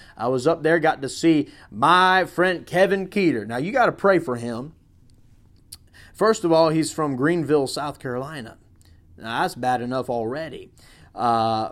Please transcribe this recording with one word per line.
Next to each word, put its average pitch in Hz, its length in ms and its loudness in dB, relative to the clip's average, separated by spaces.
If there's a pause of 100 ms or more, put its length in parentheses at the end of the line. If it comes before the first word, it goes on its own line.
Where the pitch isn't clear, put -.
(180)
I 117 100 -4
was 127 200 0
up - 160 0
there, 165 160 2
got 151 240 0
to 131 60 -6
see 156 380 2 (220)
my 180 560 4
friend 175 400 -2
Kevin 190 420 0
Keeter. 147 380 0
Now, 117 120 -6
you 165 140 -4
gotta 233 200 2
pray 190 260 2
for 123 200 -2
him. 120 360 -8 (1400)
First 214 320 0
of 170 80 -2
all, 165 180 6
he's 156 220 0
from 147 240 -4
Greenville, 147 520 0
South 143 320 -8
Carolina. 131 580 -10 (580)
Now, 120 280 -4
that's 175 100 -2
bad 127 280 -2
enough 123 280 -4
already. 123 600 -6 (420)
Uh, 113 580 0